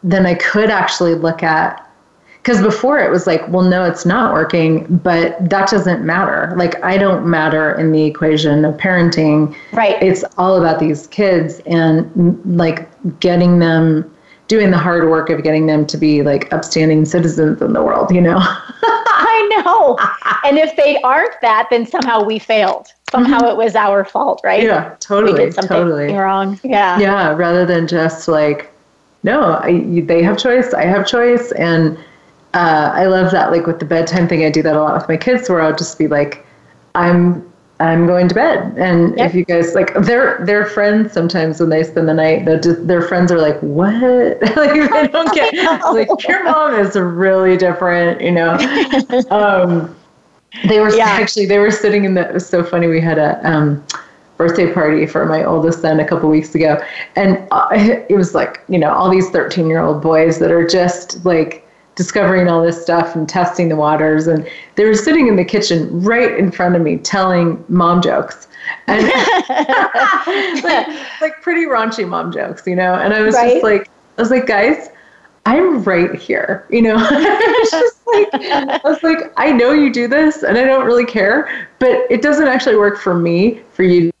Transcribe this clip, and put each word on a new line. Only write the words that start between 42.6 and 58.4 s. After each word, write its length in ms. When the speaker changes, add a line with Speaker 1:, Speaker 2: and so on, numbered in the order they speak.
Speaker 1:
their 160
friends 280
are 80
like, 200
"What?" 340
<laughs> 600
Like, 180
they 160
don't 260
get, 200
Speaker 2:
<laughs> 40
I 200
know. 160
Speaker 1:
like, 160
"Your 160
mom 320
is 200
really 600
different," 640
you 100
know? 320
Speaker 2:
<laughs> 680
Speaker 1:
Um, 640
they 120
were 160
Speaker 2:
Yeah. 100
Speaker 1:
actually, 400
they 140
were 120
sitting 340
in 100
the, 120
it 60
was 140
so 160
funny. 240
We 120
had 200
a, 280
um, 360
birthday 360
party 320
for 220
my 160
oldest 380
son 180
a 80
couple 220
weeks 260
ago. 260
And, 220
uh, 160
it 60
was 180
like, 340